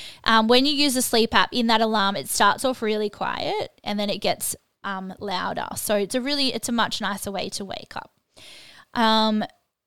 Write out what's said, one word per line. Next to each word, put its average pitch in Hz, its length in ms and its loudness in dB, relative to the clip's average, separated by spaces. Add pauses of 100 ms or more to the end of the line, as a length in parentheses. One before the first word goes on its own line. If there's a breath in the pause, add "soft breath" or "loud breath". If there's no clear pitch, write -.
(240 loud breath)
um, 220 240 4
when 254 160 6
you 302 80 2
use 277 240 2
a 254 60 0
sleep 233 320 2
app, 196 180 6
in 233 140 0
that 226 160 4
alarm, 202 340 2
it 143 140 -8
starts - 340 2
off 254 160 -2
really 214 300 -2
quiet - 760 -6
and 208 160 -4
then 208 80 -2
it 196 140 -4
gets, - 340 -2 (280)
um, 190 340 -8
louder. 185 580 -6
So - 200 0
it's 202 180 0
a 254 80 0
really, 277 320 0
it's - 160 -6
a - 20 -2
much 226 300 -2
nicer 196 280 -4
way 190 200 -6
to - 140 -8
wake - 300 -12
up. - 180 -12 (840 loud breath)
Um, 220 500 2 (420)